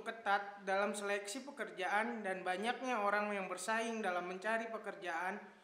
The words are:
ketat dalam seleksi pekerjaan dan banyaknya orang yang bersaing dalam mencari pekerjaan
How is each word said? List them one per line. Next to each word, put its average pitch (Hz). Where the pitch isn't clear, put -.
ketat 202
dalam 196
seleksi 202
pekerjaan 214
dan 190
banyaknya 233
orang 208
yang 190
bersaing 226
dalam 180
mencari 220
pekerjaan 190